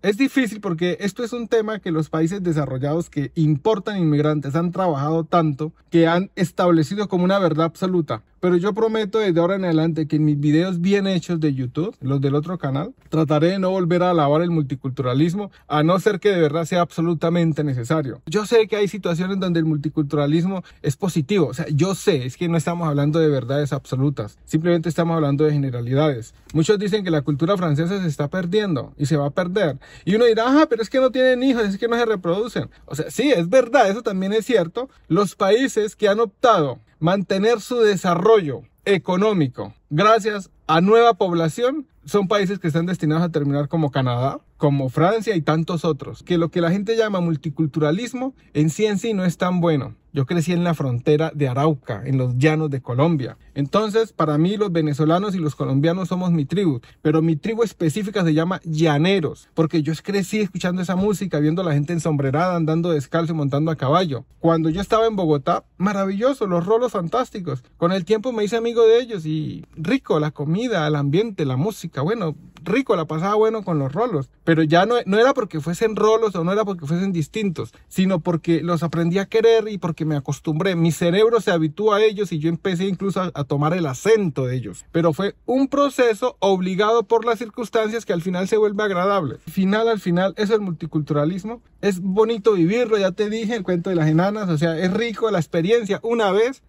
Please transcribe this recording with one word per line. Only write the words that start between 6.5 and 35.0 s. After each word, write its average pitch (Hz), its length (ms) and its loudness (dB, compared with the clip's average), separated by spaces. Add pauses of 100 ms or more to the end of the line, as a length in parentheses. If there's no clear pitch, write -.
como 180 160 0
una 196 160 2
verdad 160 260 2
absoluta. 165 560 -2 (180)
Pero 180 160 2
yo 190 160 0
prometo 220 460 0
desde 190 220 2
ahora 175 160 2
en 190 80 -4
adelante 160 420 0
que 151 100 -2
en 151 80 2
mis 151 140 2
videos 160 420 0
bien 196 280 2
hechos 175 320 -2
de 151 140 0
YouTube, 135 460 -6
los 135 200 -2
del 139 160 0
otro 160 200 -4
canal, 151 380 -6 (140)
trataré 156 400 2
de 196 100 -2
no 185 120 0
volver 180 340 0
a 180 60 2
alabar 151 320 2
el 175 80 -2
multiculturalismo, 147 1000 -2 (160)
a 151 160 0
no 175 160 4
ser 202 220 0
que - 80 2
de 190 120 2
verdad 160 240 0
sea 175 180 0
absolutamente 165 840 0
necesario. 135 600 -4
Yo 202 200 -2
sé 220 220 4
que 214 80 -2
hay 208 100 2
situaciones 185 540 -4
donde 180 180 0
el 165 60 2
multiculturalismo 156 1000 0 (200)
es - 140 -2
positivo, 170 520 0
o 117 60 -8
sea, 160 180 -6
yo 165 240 0
sé, 139 300 0
es 131 100 -10
que 175 120 -2
no 170 80 0
estamos 170 300 -2
hablando 147 320 0
de 160 100 4
verdades 139 440 -2
absolutas, 131 720 -4
simplemente 170 440 0
estamos 165 280 -2
hablando 143 260 0
de 151 100 2
generalidades. 131 800 -2 (220)
Muchos 165 240 2
dicen 208 240 -2
que 180 80 -4
la 156 120 0
cultura 160 340 0
francesa 170 440 -2
se 185 60 -2
está 147 220 -4
perdiendo 180 680 -2
y 147 100 -4
se 156 100 0
va 143 100 0
a 143 40 -2
perder. 180 480 -2 (260)
Y 175 100 0
uno 226 120 4
dirá, 226 200 4
"Ajá, 294 200 4
pero 226 160 -2
es 214 80 -6
que 262 100 0
no 262 100 4
tienen 254 320 2
hijos, 240 220 2
es 202 120 -2
que 233 120 -4
no 226 80 0
se 240 80 2
reproducen". 196 680 -2 (160)
O - 80 -14
sea, 139 160 -6
sí, 269 220 2
es 170 160 2
verdad, 247 400 4
eso 214 140 -2
también 190 300 -2
es 214 140 0
cierto. 220 420 0 (200)